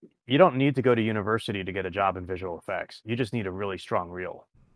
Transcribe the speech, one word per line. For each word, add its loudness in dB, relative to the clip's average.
you 2
don't 8
need 2
to 0
go 6
to 2
university -2
to -6
get -4
a -6
job 0
in -10
visual -6
effects. -8
You -4
just -2
need -2
a -4
really -6
strong -4
reel. -10